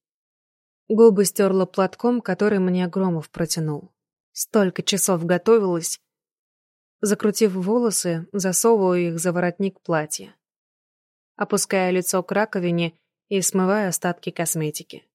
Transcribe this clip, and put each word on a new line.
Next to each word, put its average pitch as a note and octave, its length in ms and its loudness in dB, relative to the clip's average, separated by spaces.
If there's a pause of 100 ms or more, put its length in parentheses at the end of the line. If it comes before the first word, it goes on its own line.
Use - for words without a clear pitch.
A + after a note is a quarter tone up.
(880)
Губы G#3+ 380 6
стёрла F#3+ 400 0
платком, A3 540 -2
который G#3 380 0
мне F3+ 300 0
Громов F3 420 -2
протянул. D#3 640 -6 (400)
Столько F#3+ 500 0
часов F3+ 420 0
готовилась. F3+ 760 2 (1000)
Закрутив G#3 500 2
волосы, F#3 800 -2
засовываю F#3 760 2
их E3 100 -4
за F3 140 -2
воротник F3 500 -2
платья. D#3 520 -4 (1000)
Опускаю F#3+ 560 0
лицо F#3 300 0
к - 100 -6
раковине F3 680 -2 (300)
и G3 140 -2
смываю F#3+ 480 0
остатки F3 400 -6
косметики. D#3+ 760 -6 (100)